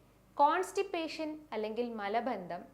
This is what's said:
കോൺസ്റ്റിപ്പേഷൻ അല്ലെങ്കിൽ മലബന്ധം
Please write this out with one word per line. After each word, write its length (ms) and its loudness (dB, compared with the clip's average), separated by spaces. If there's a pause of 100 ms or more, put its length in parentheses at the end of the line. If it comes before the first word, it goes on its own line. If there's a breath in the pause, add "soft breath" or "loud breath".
(420 loud breath)
കോൺസ്റ്റിപ്പേഷൻ 880 2 (260)
അല്ലെങ്കിൽ 320 -2 (140)
മലബന്ധം 600 -2 (120)